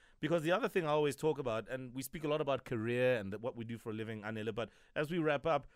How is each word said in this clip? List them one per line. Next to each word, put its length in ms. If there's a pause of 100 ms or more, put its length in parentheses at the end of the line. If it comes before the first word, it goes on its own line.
(200)
Because 240
the 80
other 180
thing 160
I 40
always 260
talk 240
about, 300
and 260
we 80
speak 200
a 40
lot 120
about 260
career 520
and 160
that 80
what 140
we 100
do 140
for 100
a 40
living, 280
Anele, 320
but 160 (260)
as 140
we 80
wrap 300
up, 280